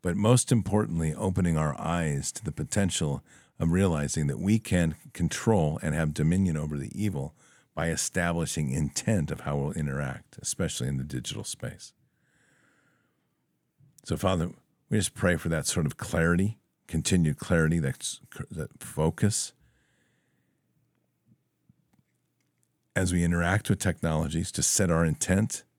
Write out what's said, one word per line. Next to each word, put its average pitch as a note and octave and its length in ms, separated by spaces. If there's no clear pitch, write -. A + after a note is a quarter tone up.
But F2 160
most A2 360
importantly, G#2 600
opening F2+ 440
our D#2 240
eyes D#2 520
to - 120
the D2+ 80
potential E2+ 720
of E2 140
realizing D#2+ 560
that C#2 100
we G#2+ 220
can E2+ 340
control E2 720
and D#2 120
have D2+ 200
dominion E2+ 420
over D2+ 220
the C#2 160
evil F2+ 400
by E2 140
establishing E2 840
intent D2+ 600
of D2+ 100
how C#2+ 160
we'll C#2 160
interact, C#2 680
especially - 480
in C#2 80
the C2 80
digital B1+ 380
space. - 500
So, - 140
Father, F2+ 320
we G#2+ 80
just - 160
pray G2 220
for D#2+ 120
that D#2 180
sort D#2+ 200
of - 100
clarity, F2 640
continued D#2+ 520
clarity, E2 400
that's, - 420
that D#2+ 180
focus, - 760
as F#2 180
we F2 120
interact F2 460
with G2 80
technologies, E2 720
to - 100
set - 280
our E2 140
intent F#2 600